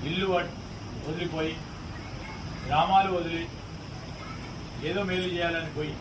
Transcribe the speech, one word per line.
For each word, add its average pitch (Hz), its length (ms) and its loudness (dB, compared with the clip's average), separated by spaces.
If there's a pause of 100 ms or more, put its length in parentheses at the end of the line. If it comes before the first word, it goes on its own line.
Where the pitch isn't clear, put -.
ఇల్లు 185 240 2
వడ్-, 175 200 4 (520)
వదిలిపోయి, 160 500 0 (1080)
గ్రామాలు 190 520 8
వదిలి 165 260 0 (1500)
ఏదో 196 200 2
మేలు 180 260 2
చేయాలని 170 420 0
పోయి 151 240 -2